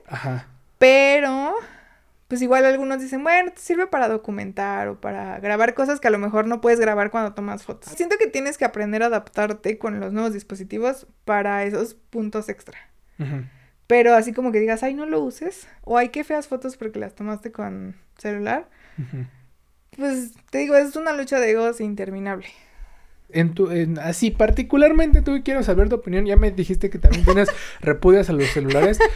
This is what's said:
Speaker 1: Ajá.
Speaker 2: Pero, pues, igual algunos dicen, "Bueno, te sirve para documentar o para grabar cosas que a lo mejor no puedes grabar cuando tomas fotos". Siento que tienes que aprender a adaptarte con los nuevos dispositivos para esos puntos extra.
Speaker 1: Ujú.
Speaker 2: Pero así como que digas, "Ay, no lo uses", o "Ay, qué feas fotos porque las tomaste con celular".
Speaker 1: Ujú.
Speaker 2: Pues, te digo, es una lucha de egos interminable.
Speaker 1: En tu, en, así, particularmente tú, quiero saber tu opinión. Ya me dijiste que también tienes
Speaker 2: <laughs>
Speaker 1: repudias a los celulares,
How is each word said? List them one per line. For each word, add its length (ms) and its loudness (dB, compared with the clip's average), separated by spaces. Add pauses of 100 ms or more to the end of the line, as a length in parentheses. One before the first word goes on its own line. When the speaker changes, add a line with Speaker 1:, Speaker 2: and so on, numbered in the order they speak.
Speaker 1:
Ajá. 420 -8 (300)
Speaker 2:
Pero, 760 2 (760)
pues, 140 -4
igual 240 4
algunos 340 0
dicen, 240 -8
"Bueno, 280 2
te 100 -20
sirve 240 -2
para 220 0
documentar 800 -6
o 120 -12
para 400 -10
grabar 320 0
cosas 280 -2
que 80 2
a 20 4
lo 80 2
mejor 280 -2
no 140 -4
puedes 200 4
grabar 300 0
cuando 220 -4
tomas 320 -10
fotos". 300 -16
Siento 240 -2
que 80 2
tienes 320 -6
que 80 0
aprender 360 -2
a 40 2
adaptarte 720 -4
con 220 -6
los 120 -8
nuevos 220 -4
dispositivos 720 -8 (180)
para 400 -2
esos 300 -4
puntos 560 -8
extra. 260 -16 (420)
Speaker 1:
Ujú. 260 -8 (420)
Speaker 2:
Pero 280 4
así 200 2
como 180 -4
que 80 0
digas, 220 -2
"Ay, 120 -4
no 120 -8
lo 140 -2
uses", 460 -8 (160)
o 140 -2
"Ay, 140 0
qué 140 -8
feas 220 -4
fotos 300 -10
porque 220 -10
las 160 -10
tomaste 380 -10
con 440 -12 (220)
celular". 500 -6 (300)
Speaker 1:
Ujú. 260 -10 (720)
Speaker 2:
Pues, 360 -6 (180)
te 80 -6
digo, 160 0
es 220 4
una 180 -4
lucha 260 -2
de 120 2
egos 280 0
interminable. 680 -8 (840)
Speaker 1:
En 240 2
tu, 160 2
en, 280 0
así, 320 -2
particularmente 920 6
tú, 220 0
quiero 180 0
saber 260 4
tu 80 0
opinión. 300 -2
Ya 100 2
me 140 4
dijiste 400 -2
que 80 -8
también 260 6
tienes 240 6 (180)
Speaker 2:
<laughs> 140 -16
Speaker 1:
repudias 480 4
a 40 0
los 180 2
celulares, 480 2 (180)